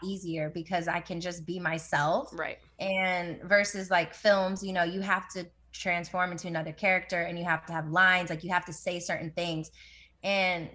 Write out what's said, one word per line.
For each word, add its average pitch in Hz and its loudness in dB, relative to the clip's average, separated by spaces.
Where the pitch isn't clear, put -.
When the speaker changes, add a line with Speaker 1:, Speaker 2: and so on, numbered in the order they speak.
Speaker 1:
easier 175 -4
because 170 -2
I 170 0
can 170 -6
just 175 -6
be 175 -4
myself. 165 0
Speaker 2:
Right. 165 -4
Speaker 1:
And 185 -2
versus, 202 2
like, 170 2
films, 190 4
you 190 -4
know, 180 4
you 175 -2
have 190 0
to 180 -8
transform 180 -2
into 170 -8
another 160 -4
character 185 2
and 170 -4
you 175 -4
have 160 0
to - -8
have 160 -2
lines, 180 6
like, 160 -6
you 175 -4
have 175 2
to 165 -10
say 175 -4
certain 165 -4
things. 160 -4
And 185 2